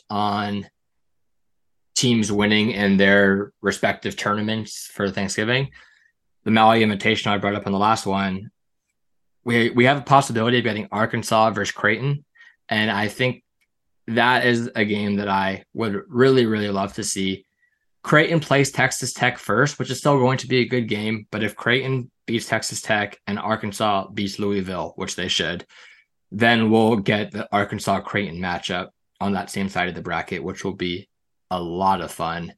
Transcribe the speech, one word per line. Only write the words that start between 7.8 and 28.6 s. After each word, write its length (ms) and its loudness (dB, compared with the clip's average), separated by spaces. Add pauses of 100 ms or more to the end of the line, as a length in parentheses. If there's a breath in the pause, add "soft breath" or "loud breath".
one. 460 -4 (920)
We, 240 2
we 160 4
have 120 6
a 40 -6
possibility 560 4
of 60 0
getting 280 -4
Arkansas 600 0
versus 200 -4
Creighton, 540 -2 (420 soft breath)
and 240 0
I 160 0
think 360 -2 (640)
that 380 4
is 300 2
a 80 0
game 340 -2
that 120 -4
I 340 -2 (100)
would 360 -4
really, 360 4
really 240 0
love 260 -2
to 80 -6
see. 420 -4 (580)
Creighton 380 4
plays 300 2
Texas 420 -2
Tech 240 0
first, 420 0
which 100 -6
is 100 -6
still 200 2
going 200 2
to 80 -10
be 120 0
a 80 0
good 220 -2
game, 420 -4
but 120 -4
if 120 -4
Creighton 540 -2 (160)
beats 220 -4
Texas 340 -4
Tech 360 -2 (100)
and 120 -4
Arkansas 680 -2
beats 300 -6
Louisville, 560 -4
which 200 -8
they 120 -6
should, 380 -2 (640 loud breath)
then 400 4
we'll 260 4
get 340 0
the 200 -8
Arkansas 500 -2
Creighton 380 -6
matchup 500 -6 (320)